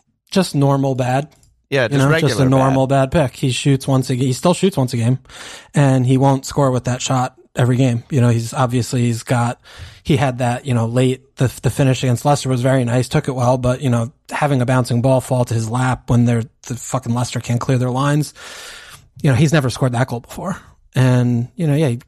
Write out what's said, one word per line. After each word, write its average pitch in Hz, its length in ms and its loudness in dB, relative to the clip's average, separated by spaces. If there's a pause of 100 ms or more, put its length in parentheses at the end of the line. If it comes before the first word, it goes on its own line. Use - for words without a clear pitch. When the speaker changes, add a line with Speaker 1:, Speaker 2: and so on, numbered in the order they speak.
(300)
Speaker 1:
Just 185 240 0
normal 139 400 2
bad. 131 340 -2 (400)
Speaker 2:
Yeah, 135 160 0
Speaker 1:
You 110 60 2
Speaker 2:
just 139 100 2
Speaker 1:
know, 139 100 4
Speaker 2:
regular 156 200 2
Speaker 1:
just 113 100 0
a 131 80 4
normal 135 380 2
Speaker 2:
bad. 135 240 2
Speaker 1:
bad 151 220 2
pick. - 40 -20
He 135 140 -2
shoots 135 380 0
once 131 220 0
a 127 60 -2
ga-, 131 100 0
he 127 60 0
still 175 220 0
shoots 190 220 0
once 131 160 0
a 120 60 -2
game, 120 200 2 (560)
and 131 320 4
he 131 120 2
won't 135 280 2
score 139 240 0
with 123 140 -2
that 127 180 -4
shot 127 360 -4 (180)
every 123 200 2
game. 120 340 0
You 139 100 0
know, 120 100 4
he's 117 240 -2
obviously, 127 480 -2
he's 117 200 -2
got, 120 380 -2 (420)
he 165 140 2
had 123 220 0
that, 123 280 -2
you 127 80 -2
know, 113 120 0
late, 127 500 -2
the, 131 160 0 (100)
the 127 80 -2
finish 131 320 0
against 123 220 0
Leicester 143 260 0
was 127 120 -2
very 131 220 2
nice, 120 240 0
took - 200 -2
it 135 40 -2
well, 127 260 0
but, 127 240 -2
you 139 80 0
know, 120 220 0 (180)
having 143 320 0
a 117 40 -2
bouncing 127 360 0
ball 131 180 2
fall 123 260 -2
to 117 80 -4
his 113 160 -2
lap 123 400 -4
when 120 160 4
they're, 117 180 0 (220)
the 120 100 -8
fucking - 380 -6
Leicester 123 260 -4
can't 120 200 -2
clear 131 180 0
their 127 120 -2
lines, 143 420 0 (880)
you 147 80 4
know, 120 60 4
he's 143 160 2
never 135 180 2
scored 127 220 -2
that 120 160 -2
goal 120 120 -8
before. - 380 -10 (360)
And, 123 600 2
you 170 100 -2
know, 143 80 2
yeah, 151 140 2
he, 120 200 -4